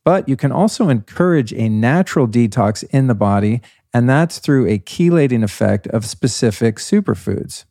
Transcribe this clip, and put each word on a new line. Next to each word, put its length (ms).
But 200
you 120
can 140
also 360
encourage 640
a 160
natural 580
detox 580
in 240
the 60
body, 460
and 160
that's 300
through 300
a 100
chelating 640
effect 460
of 180
specific 680
superfoods. 960